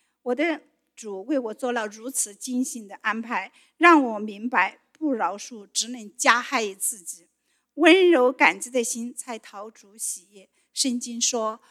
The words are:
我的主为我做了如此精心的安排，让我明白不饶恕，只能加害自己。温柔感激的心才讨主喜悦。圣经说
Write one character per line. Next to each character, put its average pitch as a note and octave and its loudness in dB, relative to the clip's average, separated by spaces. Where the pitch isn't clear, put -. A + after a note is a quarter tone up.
我 B3 -2
的 D4+ -2
主 G3 -10
为 C#4 0
我 A3 -4
做 B3 -6
了 A3+ -4
如 A3 -12
此 G#3 -4
精 B3 -4
心 A3+ -10
的 G3 -18
安 A3+ -4
排， A3+ -6
让 D#4+ 8
我 A3+ -4
明 G#3+ -8
白 G3+ 0
不 C#4+ 0
饶 G3+ -2
恕， G#3 -18
只 - -6
能 A3+ -14
加 A#3+ 4
害 A#3 -4
自 F#3+ -8
己。 - -16
温 F4 6
柔 B3+ 6
感 F#3+ 2
激 A#3+ -12
的 B3 -2
心 A#3 -8
才 A#3 -14
讨 G#3+ -16
主 G#3+ -20
喜 F#3 -10
悦。 G3 -20
圣 B3 -2
经 A#3 -8
说 A3+ -2